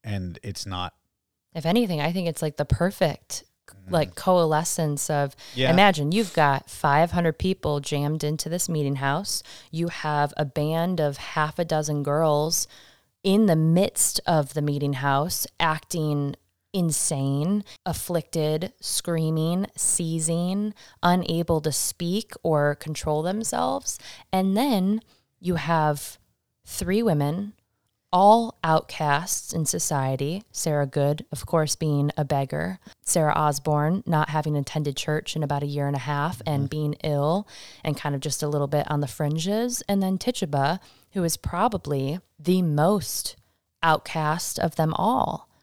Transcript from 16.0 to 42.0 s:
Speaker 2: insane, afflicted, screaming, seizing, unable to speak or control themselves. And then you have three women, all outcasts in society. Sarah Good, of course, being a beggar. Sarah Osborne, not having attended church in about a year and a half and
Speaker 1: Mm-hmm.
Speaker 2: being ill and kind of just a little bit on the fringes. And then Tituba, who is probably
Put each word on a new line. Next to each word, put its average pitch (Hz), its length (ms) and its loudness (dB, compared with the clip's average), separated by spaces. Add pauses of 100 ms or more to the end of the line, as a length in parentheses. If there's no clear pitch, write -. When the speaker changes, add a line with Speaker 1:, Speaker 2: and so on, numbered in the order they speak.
Speaker 2:
insane, 156 880 0 (220)
afflicted, 156 920 -2
screaming, 165 880 -2 (100)
seizing, 175 1000 -2 (280)
unable 170 580 2
to 151 120 -2
speak - 600 -4 (100)
or 147 320 2
control 151 480 -4
themselves. 233 760 -2 (340)
And 190 240 2
then 214 440 2 (400)
you 180 140 -2
have 151 640 0 (480)
three 196 360 -2
women, 175 500 0 (600)
all 214 480 6
outcasts 160 920 0
in 165 100 0
society. 139 880 -2
Sarah 147 340 0
Good, 143 460 0
of - 140 -10
course, 156 300 0
being 147 400 2
a 151 100 0
beggar. 147 520 -2 (240)
Sarah 156 320 2
Osborne, 151 720 2
not 156 220 2
having 151 280 0
attended 143 400 -2
church - 380 -4
in 160 80 -2
about 143 200 -2
a 147 40 -4
year 143 200 -2
and 143 100 0
a 135 40 -2
half 143 460 -2
and 143 180 0
Speaker 1:
Mm-hmm. - 20 -2
Speaker 2:
being 151 260 -2 (120)
ill 151 440 0 (340)
and 151 140 -2
kind 143 180 -4
of 139 60 -4
just 143 220 -4
a 151 60 -2
little 147 180 0
bit 143 240 0
on 147 100 2
the 143 60 -2
fringes. 190 840 -2
And 196 140 2
then 190 160 0
Tituba, 147 600 0 (340)
who 185 120 0
is 165 140 -2
probably 170 800 -2 (200)